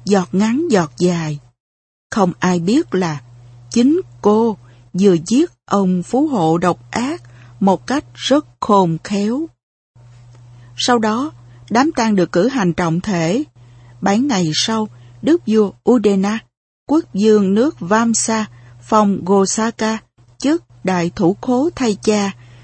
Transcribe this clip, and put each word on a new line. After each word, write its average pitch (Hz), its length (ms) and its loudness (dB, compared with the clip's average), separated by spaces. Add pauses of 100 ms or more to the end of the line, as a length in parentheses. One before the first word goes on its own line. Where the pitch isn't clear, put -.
giọt 190 280 0
ngắn 226 380 0
giọt 175 280 0
dài. 165 400 -2 (720)
Không 190 280 0
ai 180 220 0
biết 220 340 -2
là 165 260 -2 (500)
chính 285 300 2 (220)
cô 214 340 2 (380)
vừa 185 220 4 (100)
giết 294 240 2 (140)
ông 185 380 0
phú 269 240 -2
hộ 170 320 0
độc 175 320 -2
ác 277 320 -6 (380)
một 190 260 0
cách 269 180 -4 (100)
rất - 320 0 (140)
khôn 185 440 2
khéo. 220 420 -4 (1300)
Sau 240 220 0
đó, 226 340 -4 (380)
đám 269 220 0
tang 226 240 0
được 175 160 0
cử 196 160 2
hành 202 240 -2
trọng 170 280 -2
thể. 190 440 -2 (560)
Bảy 202 180 0
ngày 202 360 0
sau, 220 340 -4 (340)
đức 339 240 0
vua 214 240 2 (200)
Udena, 208 480 2 (500)
quốc 311 160 2 (100)
vương 202 400 2
nước 262 260 0
Vamsa, 220 640 0 (360)
phong 208 420 2
Gosaka, 220 720 0 (400)
chức 311 260 -2 (200)
đại 175 320 -2
thủ 190 240 2
khố 262 360 0
thay 220 260 -2
cha, 202 300 0 (320)